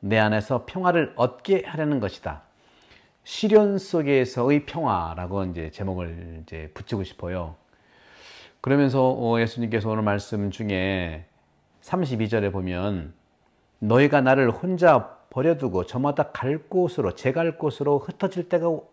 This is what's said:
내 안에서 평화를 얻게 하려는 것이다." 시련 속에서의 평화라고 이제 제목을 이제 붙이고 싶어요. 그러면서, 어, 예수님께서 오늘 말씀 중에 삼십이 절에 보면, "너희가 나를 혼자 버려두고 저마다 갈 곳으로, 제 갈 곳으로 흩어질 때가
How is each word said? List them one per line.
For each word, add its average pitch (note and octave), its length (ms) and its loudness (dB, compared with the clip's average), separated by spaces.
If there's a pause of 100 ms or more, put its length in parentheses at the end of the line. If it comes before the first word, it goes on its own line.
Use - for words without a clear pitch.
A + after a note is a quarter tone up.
내 G#2 180 0
안에서 G#2+ 480 0
평화를 F3 500 0
얻게 B2+ 480 0
하려는 D3+ 360 -2
것이다." F2 420 -8 (800)
시련 G#3 560 4
속에서의 C#3+ 840 2
평화라고 F#2 800 -4
이제 E2 260 -6
제목을 E2+ 720 -8
이제 D#2+ 320 -14
붙이고 G2 300 -6
싶어요. F2 520 -8 (1040)
그러면서, C3+ 520 4
어, A#2 260 0
예수님께서 A2+ 520 -2
오늘 A2 120 0
말씀 G2+ 480 -2
중에 F#2 760 -4 (560)
삼십이 B2+ 480 -2
절에 G#2 200 0
보면, F#2 640 -4 (640)
"너희가 C3+ 440 4
나를 C3 280 4
혼자 E3+ 680 2 (100)
버려두고 C3 560 0
저마다 C#3+ 460 -2
갈 C3+ 260 -4
곳으로, D3+ 580 -2
제 B2+ 180 -2
갈 E3 260 -2
곳으로 C#3+ 400 0
흩어질 F3+ 500 -6
때가 E3+ 220 0 (220)